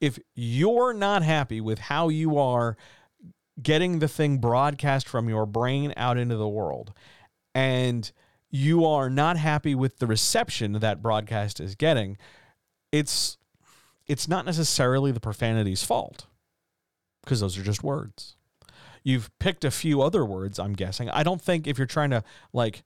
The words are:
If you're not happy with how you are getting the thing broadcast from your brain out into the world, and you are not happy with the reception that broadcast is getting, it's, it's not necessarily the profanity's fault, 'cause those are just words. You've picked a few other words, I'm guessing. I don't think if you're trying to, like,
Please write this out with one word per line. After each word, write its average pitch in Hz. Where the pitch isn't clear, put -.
If 143
you're 202
not 202
happy 143
with 107
how 165
you 156
are 120
getting 165
the 147
thing 147
broadcast 135
from 117
your 110
brain 127
out 123
into 120
the 107
world, 98
and 127
you 160
are 139
not 151
happy 151
with 131
the 127
reception 110
that 107
broadcast 107
is 95
getting, 110
it's, -
it's 143
not 165
necessarily 139
the 113
profanity's 110
fault, -
'cause 123
those 95
are 98
just 101
words. -
You've 127
picked -
a 143
few 147
other 160
words, 98
I'm 101
guessing. 95
I 147
don't 175
think 170
if 135
you're 131
trying 147
to, 117
like, 117